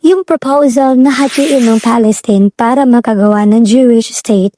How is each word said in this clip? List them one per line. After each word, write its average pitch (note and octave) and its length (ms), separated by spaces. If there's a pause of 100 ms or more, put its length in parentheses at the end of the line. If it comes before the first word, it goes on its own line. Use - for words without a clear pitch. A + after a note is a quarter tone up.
yung F#4 240
proposal C4+ 720
na C4 160
hatiin C#4 480
ng A3+ 160
Palestine G#3+ 720
para B3+ 320
makagawa G#3 640
ng A3 160
Jewish A#3 480
state, G3+ 460